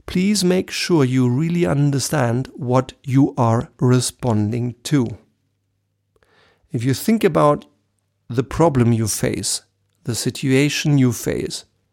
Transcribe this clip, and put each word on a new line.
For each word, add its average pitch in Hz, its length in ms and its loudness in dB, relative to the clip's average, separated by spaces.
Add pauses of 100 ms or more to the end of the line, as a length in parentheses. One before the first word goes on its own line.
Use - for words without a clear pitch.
Please 196 380 0
make 180 260 0
sure 156 340 2
you 127 240 2
really 170 380 0
understand 139 880 0
what 127 480 -2
you 135 340 2
are 117 420 0
responding 120 960 0 (100)
to. 113 340 -2 (1500)
If 120 140 -6
you 131 100 0
think 220 300 0
about 151 420 2 (640)
the 120 160 -2
problem 127 480 2
you 113 160 0
face, - 540 -4 (420)
the 117 100 -6
situation 139 800 0
you 127 160 4
face, - 520 -6 (280)